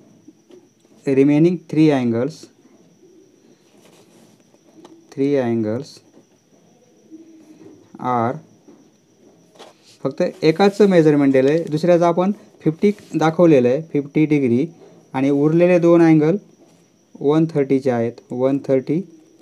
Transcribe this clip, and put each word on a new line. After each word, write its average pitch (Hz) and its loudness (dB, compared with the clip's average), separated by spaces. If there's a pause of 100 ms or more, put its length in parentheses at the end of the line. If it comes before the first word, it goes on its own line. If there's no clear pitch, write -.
(1080)
remaining 147 2 (140)
three 156 2
angles, 127 -2 (2750)
three 139 -4 (100)
angles 117 -6 (2000)
are 123 -4 (1700)
फक्त 135 -6 (200)
एकाच 196 0
measurement 151 4
दिलं 135 2
आहे, 165 -2
दुसऱ्याचं 165 0
आपण 175 0 (320)
फिफ्टी 160 0 (240)
दाखवलेलं 160 2
आहे, 131 -2 (120)
fifty 143 -2
degree 139 0 (480)
आणि 135 -2
उरलेले 165 2
दोन 170 4
अँगल 160 4 (840)
वन 151 0 (100)
थर्टीचे 139 -2
आहेत, 117 -4 (180)
one 131 -4 (100)
thirty 135 -2 (400)